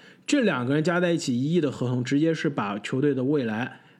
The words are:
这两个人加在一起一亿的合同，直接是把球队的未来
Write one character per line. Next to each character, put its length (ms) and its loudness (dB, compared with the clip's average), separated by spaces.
这 140 4
两 260 2
个 80 0
人 80 2
加 200 2
在 100 2
一 60 2
起 200 -2
一 160 0
亿 60 4
的 100 0
合 200 -4
同， 120 0
直 160 0
接 160 2
是 160 -2
把 300 -4
球 220 -4
队 120 2
的 120 -2
未 180 0
来 380 -6